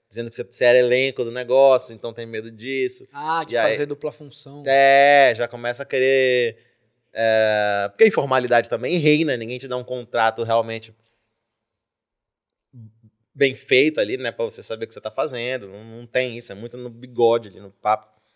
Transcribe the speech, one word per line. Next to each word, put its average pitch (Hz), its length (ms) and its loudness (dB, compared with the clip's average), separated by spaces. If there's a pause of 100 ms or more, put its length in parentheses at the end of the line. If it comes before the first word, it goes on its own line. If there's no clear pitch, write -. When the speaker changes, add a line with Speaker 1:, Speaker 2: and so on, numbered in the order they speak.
Speaker 1:
dizendo 117 220 -12
que - 60 -10
você, 120 80 -8
você - 220 -2
era 123 120 8
elenco 127 460 2
do 117 80 -8
negócio, 127 640 2
então 113 180 -12
tem 117 140 -14
medo 113 240 -10
disso. 127 600 -8
Speaker 2:
Ah, 160 320 -6
de 117 100 -10
Speaker 1:
E 117 40 -2
aí 110 160 2
Speaker 2:
fazer 147 140 -4
dupla 147 240 -10
função. 143 560 -20
Speaker 1:
É, 139 680 6
já 117 120 -4
começa 120 360 -8
a - 20 -12
querer, 127 720 0 (560)
é, 107 760 2
porque - 140 0
a 220 40 8
informalidade 131 640 0
também 127 280 -4
reina, 151 400 2
ninguém 117 220 -10
te 135 80 -16
dá 127 100 -4
um 123 60 -8
contrato 117 600 -2
realmente 113 500 -4 (2500)
bem 135 220 0
feito 139 440 0
ali, 110 180 -4
né, 123 140 -8
pra 117 140 -6
você 110 160 -10
saber 113 240 -10
o - 20 -8
que - 60 -20
você - 80 -18
tá - 100 -10
fazendo. 127 560 -8
Não, 101 160 -18
não 117 240 -20
tem 127 300 -4
isso, 117 140 -16
é 98 40 -14
muito 117 220 -14
no 123 120 -14
bigode 117 600 0
ali, 90 100 -20
no 98 120 -20
papo. - 360 -4 (280)